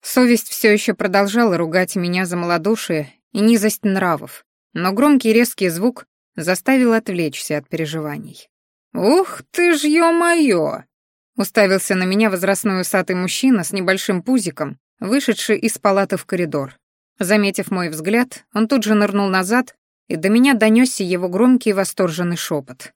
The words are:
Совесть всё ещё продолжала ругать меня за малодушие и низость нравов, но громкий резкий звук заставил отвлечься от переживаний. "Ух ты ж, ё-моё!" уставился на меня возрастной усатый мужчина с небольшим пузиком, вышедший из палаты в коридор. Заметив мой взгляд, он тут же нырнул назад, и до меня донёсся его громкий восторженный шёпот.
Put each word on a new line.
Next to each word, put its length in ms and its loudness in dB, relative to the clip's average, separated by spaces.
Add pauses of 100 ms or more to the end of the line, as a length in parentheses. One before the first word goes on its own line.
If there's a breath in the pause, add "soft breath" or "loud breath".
Совесть 460 2
всё 220 0
ещё 240 0
продолжала 600 0
ругать 400 -2
меня 300 -2
за 100 -6
малодушие 760 -2 (220)
и 80 -4
низость 440 2
нравов, 600 -2 (300)
но 180 -2
громкий 400 4
резкий 380 2
звук 360 -4 (300)
заставил 560 2
отвлечься 640 -2
от 120 -8
переживаний. 840 -8 (420)
"Ух 580 0
ты 280 2
ж, 60 -4
ё-моё!" 1000 2 (540)
уставился 580 0
на 100 0
меня 240 2
возрастной 540 -2
усатый 340 -2
мужчина 480 0
с 80 -8
небольшим 500 -2
пузиком, 560 -4 (220)
вышедший 580 -2
из 200 -4
палаты 400 0
в 80 -12
коридор. 520 -6 (400)
Заметив 520 -2
мой 180 -2
взгляд, 640 -4
он 160 0
тут 160 0
же 100 2
нырнул 340 0
назад, 460 -2 (340)
и 80 -4
до 120 -2
меня 240 4
донёсся 500 2
его 280 -2
громкий 420 2
восторженный 640 -2
шёпот. 600 -10